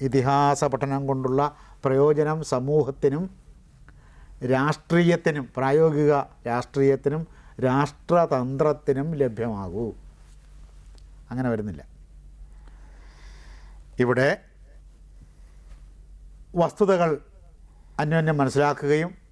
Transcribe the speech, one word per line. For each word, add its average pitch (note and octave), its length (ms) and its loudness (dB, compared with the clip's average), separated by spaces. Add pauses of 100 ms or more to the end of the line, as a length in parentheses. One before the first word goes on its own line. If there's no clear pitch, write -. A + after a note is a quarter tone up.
ഇതിഹാസ C#3 640 2
പഠനം C#3 440 -2
കൊണ്ടുള്ള C3 340 0 (440)
പ്രയോജനം D3+ 580 2
സമൂഹത്തിനും C#3 800 0 (1300)
രാഷ്ട്രീയത്തിനും, D#3+ 920 0 (120)
പ്രായോഗിക D3+ 560 2 (340)
രാഷ്ട്രീയത്തിനും C3+ 800 0 (400)
രാഷ്ട്രതന്ത്രത്തിനും C#3+ 1400 0 (140)
ലഭ്യമാകൂ. A2 640 -4 (1500)
അങ്ങനെ B2+ 180 -4
വരുന്നില്ല. G#2+ 340 -6 (2250)
ഇവിടെ B2 300 2 (2250)
വസ്തുതകൾ F3 560 2 (880)
അന്യോന്യം D#3 380 0
മനസ്സിലാക്കുകയും C#3+ 760 0 (200)